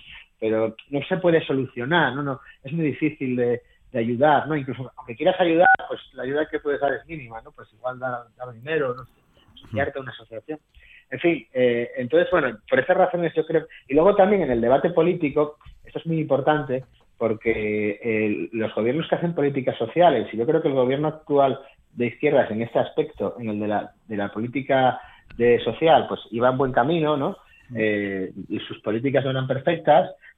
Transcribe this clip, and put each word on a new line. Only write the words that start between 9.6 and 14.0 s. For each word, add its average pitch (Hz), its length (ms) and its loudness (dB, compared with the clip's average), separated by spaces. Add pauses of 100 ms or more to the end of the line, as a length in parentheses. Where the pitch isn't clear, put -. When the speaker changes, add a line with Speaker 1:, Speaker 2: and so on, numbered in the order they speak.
Speaker 1:
a - 20 -10
una 127 100 -14
asociación. 113 480 -14 (480)
En 127 120 -10
fin, 170 340 0
eh, 120 440 2
entonces, 156 340 2
bueno, 131 260 0 (100)
por 175 120 2
esas 180 180 2
razones 175 380 2
yo 156 100 0
creo, 160 220 0 (200)
y 135 60 -6
luego 180 220 6